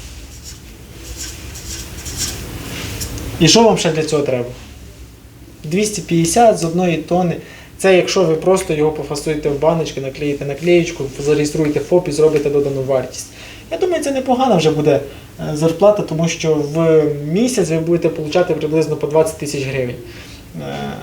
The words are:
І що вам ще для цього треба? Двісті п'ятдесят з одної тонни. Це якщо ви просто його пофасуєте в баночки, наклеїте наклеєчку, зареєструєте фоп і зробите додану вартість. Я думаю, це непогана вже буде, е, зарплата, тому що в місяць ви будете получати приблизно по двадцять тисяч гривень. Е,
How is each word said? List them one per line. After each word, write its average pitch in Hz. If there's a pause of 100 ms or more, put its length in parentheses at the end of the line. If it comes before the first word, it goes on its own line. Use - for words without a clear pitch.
(3500)
І 165
що 220
вам 214
ще 170
для 156
цього 151
треба? 127 (1160)
Двісті 180
п'ятдесят 170
з 165
одної 170
тонни. 170 (420)
Це 190
якщо 180
ви 160
просто 180
його 151
пофасуєте 151
в 143
баночки, 156
наклеїте 143
наклеєчку, 160 (200)
зареєструєте 147
фоп 170
і 147
зробите 151
додану 139
вартість. 127 (440)
Я 339
думаю, 339
це 285
непогана 254
вже 156
буде, 147 (400)
е, 156
зарплата, 165
тому 160
що 160
в 156 (280)
місяць 202
ви 165
будете 165
получати 156
приблизно 151
по 160
двадцять 156
тисяч 143
гривень. 131 (600)
Е, 139 (260)